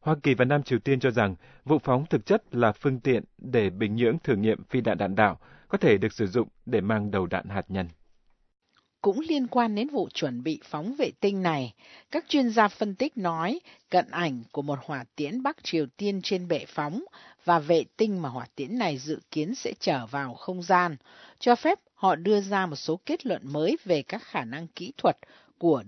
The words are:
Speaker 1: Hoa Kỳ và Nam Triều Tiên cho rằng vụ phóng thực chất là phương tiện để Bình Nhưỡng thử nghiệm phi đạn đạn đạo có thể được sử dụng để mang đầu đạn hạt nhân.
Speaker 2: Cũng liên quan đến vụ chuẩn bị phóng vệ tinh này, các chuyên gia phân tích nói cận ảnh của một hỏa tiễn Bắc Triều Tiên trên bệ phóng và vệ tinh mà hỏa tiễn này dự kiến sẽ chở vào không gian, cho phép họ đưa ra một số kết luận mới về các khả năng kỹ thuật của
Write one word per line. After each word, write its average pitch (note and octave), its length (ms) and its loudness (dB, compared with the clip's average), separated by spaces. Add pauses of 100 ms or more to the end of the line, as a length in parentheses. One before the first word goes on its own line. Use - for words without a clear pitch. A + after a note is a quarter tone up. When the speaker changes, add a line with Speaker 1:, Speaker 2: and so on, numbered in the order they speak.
Speaker 1:
Hoa D#3 220 0
Kỳ C#3+ 100 4
và B2 120 4
Nam C#3+ 180 2
Triều A#2+ 160 0
Tiên C3+ 200 2
cho B2+ 120 2
rằng G#2+ 240 2 (300)
vụ D3 140 4
phóng C3 260 0
thực C3+ 200 -2
chất - 300 0
là A#2+ 160 4
phương C3 280 -2
tiện A#2+ 240 2 (140)
để A#2 320 0
Bình G#2 260 -2
Nhưỡng A#2 240 2
thử - 160 0
nghiệm G#2+ 280 0
phi - 180 -2
đạn G#2+ 160 0
đạn G2 180 -2
đạo G2+ 240 4 (280)
có G3 100 -2
thể B2 200 6
được G#2 160 0
sử G#2+ 140 -2
dụng G#2 200 0 (180)
để A#2 160 2
mang G#2 300 0
đầu F#2+ 160 0
đạn F#2 220 -4
hạt G2 180 -4
nhân. F#2 200 -4 (1120)
Speaker 2:
Cũng G3+ 180 0
liên D4+ 280 0
quan A#3 280 0
đến A3+ 140 -2
vụ B3+ 240 -4
chuẩn B2 300 -4
bị D#3 200 -4
phóng F3 360 -8
vệ G#3+ 200 0
tinh G3+ 240 0
này, C#3+ 300 -2 (380)
các - 160 -4
chuyên C4+ 220 2
gia G#3+ 180 4
phân G3+ 280 -4
tích C#4 220 -2
nói F3+ 420 -2 (300)
cận F3+ 220 4
ảnh D3 400 -4
của D3 100 -6
một C#3+ 240 -4
hỏa C3 200 -8 (100)
tiễn D#3+ 280 -6
Bắc C#4 200 -2
Triều D#3+ 220 0 (120)
Tiên G3+ 260 -2
trên F3+ 240 -4
bệ E3 200 -2
phóng D#3 360 -6 (400)
và E3+ 160 6
vệ D3+ 240 4 (140)
tinh G#3 240 0
mà D3 80 -4
hỏa B2 160 -8 (100)
tiễn D3+ 220 -6
này E3+ 200 -2
dự C#3+ 220 -6 (120)
kiến E3 240 -4
sẽ - 240 -8
chở C3+ 260 0
vào C3+ 280 -6
không F#3 280 -8
gian, F3 340 2 (440)
cho A#3+ 160 4
phép E4 240 0 (160)
họ F#3 200 2
đưa G3+ 260 2
ra F#3+ 240 -2
một D#3 100 -6
số D#3+ 300 -4
kết D4+ 200 -4
luận F#3+ 200 -4
mới D#3 400 0
về D#3+ 180 2
các A3 200 -10
khả C3+ 220 -8
năng D3 220 -10
kỹ - 300 -12
thuật E3+ 200 2 (400)
của D3 300 2